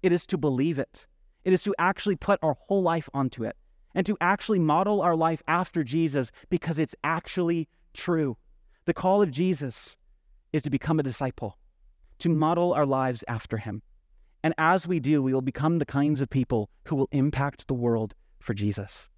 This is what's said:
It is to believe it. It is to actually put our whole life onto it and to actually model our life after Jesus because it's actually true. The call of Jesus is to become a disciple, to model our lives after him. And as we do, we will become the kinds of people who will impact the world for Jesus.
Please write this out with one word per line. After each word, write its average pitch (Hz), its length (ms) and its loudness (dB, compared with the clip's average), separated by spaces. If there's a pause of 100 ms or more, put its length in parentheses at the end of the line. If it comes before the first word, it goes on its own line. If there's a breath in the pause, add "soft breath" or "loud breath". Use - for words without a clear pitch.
It 180 120 4
is 175 140 0
to 190 100 -2
believe 143 420 0
it. - 260 -10 (380)
It 185 80 2
is 185 120 2
to 202 160 -2
actually 208 360 0
put - 260 0
our 156 200 0
whole 196 200 0
life 165 320 0
onto 135 300 -2
it 110 140 -6 (360)
and 180 120 0
to 208 160 -2
actually 196 380 2
model 180 420 2
our 165 160 2
life 160 320 0
after 170 340 0
Jesus 139 480 0 (180 loud breath)
because 165 300 -2
it's 156 240 -2
actually 170 640 -2 (260)
true. 156 440 -2 (480)
The 170 80 2
call 190 280 2
of 180 100 2
Jesus 143 680 -4 (560)
is 151 80 0
to - 80 -6
become 151 300 0
a 147 40 0
disciple, 127 540 -6 (600)
to - 80 0
model 170 460 4
our 143 120 4
lives 131 440 0
after 113 280 -4
him. 107 240 -8 (600)
And 160 140 2
as 170 280 4
we 175 140 0
do, 143 240 2
we 131 100 0
will 131 80 0
become 147 380 0
the 151 60 -2
kinds 143 340 0
of 135 100 -2
people 120 400 0 (140)
who 151 140 -2
will 135 160 0
impact 139 540 -2
the 139 60 -2
world 117 400 0 (280)
for - 120 -4
Jesus. 101 540 -4 (100)